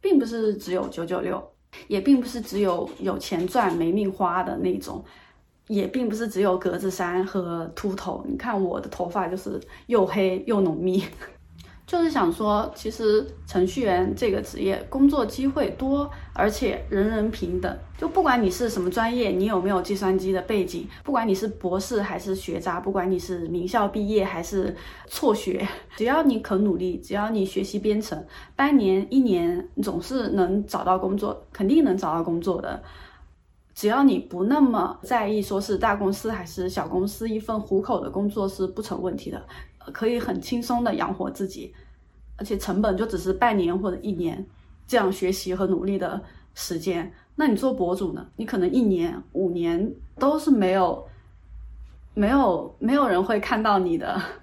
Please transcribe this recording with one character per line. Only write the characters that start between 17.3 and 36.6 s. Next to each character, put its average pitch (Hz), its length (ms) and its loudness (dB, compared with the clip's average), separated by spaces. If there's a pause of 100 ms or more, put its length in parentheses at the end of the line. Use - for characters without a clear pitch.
平 180 280 -4
等。 - 160 -4 (220)
就 320 100 -2
不 370 140 2
管 254 180 4
你 202 80 4
是 220 200 0
什 202 120 -2
么 180 80 0
专 226 240 0
业， 240 180 2
你 185 160 0
有 202 140 2
没 190 100 0
有 180 120 2
计 196 140 -2
算 190 200 2
机 185 140 0
的 185 120 0
背 202 220 0
景， 170 220 -6 (160)
不 - 80 -6
管 233 160 2
你 196 80 4
是 214 140 -2
博 190 320 -2
士 208 200 -2
还 196 160 -4
是 190 160 -4
学 170 280 -4
渣， 175 180 -2
不 190 140 -4
管 185 180 0
你 185 80 2
是 175 300 -6
名 175 180 -2
校 208 220 2
毕 202 180 -2
业 202 180 2
还 185 160 -4
是 185 320 -2 (360)
辍 240 260 2
学， - 320 -2 (300)
只 214 80 -2
要 294 180 4
你 247 160 4
肯 202 240 0
努 196 140 2
力， 180 220 -2
只 - 140 -10
要 208 160 -2
你 214 160 0
学 190 160 -4
习 202 160 -6
编 208 240 2
程， 156 240 -8 (300)
半 277 240 4
年、 196 320 4
一 262 80 4
年 180 500 2 (140)
总 180 180 -2
是 240 280 -2
能 196 380 2
找 - 180 -4
到 185 120 4
工 190 200 0
作， 202 360 -4
肯 196 140 -2
定 302 160 6
能 190 140 4
找 165 180 -2
到 165 80 0
工 170 180 -2
作 175 220 -2
的。 - 180 -8 (920)
只 208 140 0
要 247 120 4
你 254 160 8
不 180 280 -4
那 277 160 4
么 226 420 4
在 220 260 0
意 214 140 0
说 196 180 -2
是 202 160 -2
大 208 200 2
公 196 160 0
司 220 180 -4
还 190 160 -6
是 180 220 -6